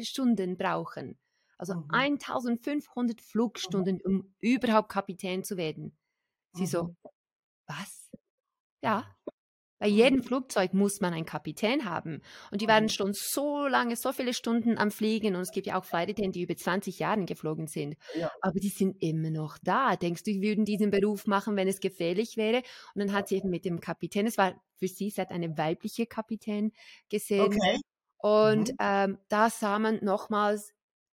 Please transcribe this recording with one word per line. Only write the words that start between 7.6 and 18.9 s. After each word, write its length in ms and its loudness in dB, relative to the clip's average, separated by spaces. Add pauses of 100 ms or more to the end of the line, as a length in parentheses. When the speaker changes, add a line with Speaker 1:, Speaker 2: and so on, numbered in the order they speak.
Speaker 1:
"Was?" 420 -14 (760)
Ja. 220 0 (720)
Bei 80 2
Speaker 2:
Mhm. 240 8
Speaker 1:
jedem 120 4
Flugzeug 500 0
muss 280 4
man 120 0
einen 120 -4
Kapitän 600 -2
haben. 360 -6 (300)
Und 100 -2
die 60 0
waren 200 6
Speaker 2:
Mhm. 20 0
Speaker 1:
schon 240 0
so 540 -2
lange, 280 2
so 160 -2
viele 220 -2
Stunden 440 0
am 140 2
Fliegen. 440 0
Und 60 -4
es 100 -8
gibt 160 -4
ja 100 -4
auch 60 -6
Flight 260 -4
Attendants, 260 -4
die 80 -4
über 120 -6
zwanzig 440 -4
Jahren 260 0
geflogen 420 -6
sind. 280 -6 (180)
Speaker 2:
Ja. 180 -4 (100)
Speaker 1:
Aber 180 -2
die 100 -2
sind 320 -2